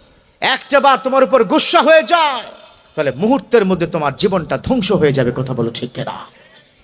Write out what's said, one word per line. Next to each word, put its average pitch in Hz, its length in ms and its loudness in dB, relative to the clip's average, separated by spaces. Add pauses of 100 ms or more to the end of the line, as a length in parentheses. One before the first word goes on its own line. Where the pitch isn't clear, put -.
(420)
একটা 269 380 0
বার 262 240 4
তোমার 262 200 2
উপর 233 200 2
গুসা 311 380 2
হয়ে 311 220 6
যায়, 302 400 0 (520)
তাহলে 143 160 -2
মুহূর্তের 220 540 0
মধ্যে 175 220 -2
তোমার 147 280 -4
জীবনটা 175 420 -2
ধ্বংস 220 340 -2
হয়ে 156 220 2
যাবে। 123 220 0
কথা 131 180 -6
বলো 117 160 -4
ঠিক 120 240 -10
কিনা? 110 320 -10 (580)